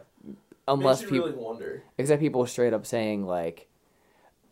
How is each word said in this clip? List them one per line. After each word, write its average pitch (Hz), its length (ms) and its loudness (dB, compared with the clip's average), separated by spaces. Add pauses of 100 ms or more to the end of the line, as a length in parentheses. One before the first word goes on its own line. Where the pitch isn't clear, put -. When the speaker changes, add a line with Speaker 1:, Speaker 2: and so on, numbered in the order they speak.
(680)
Speaker 1:
Unless 135 320 4
Speaker 2:
Makes - 140 -8
you 131 80 4
Speaker 1:
peop- 104 100 0
Speaker 2:
really - 140 -10
wonder. 113 380 -10 (140)
Speaker 1:
Except 143 220 4
people 127 260 2
straight 120 280 0
up 107 120 -2
saying, 107 400 -2
like, 87 420 -4 (840)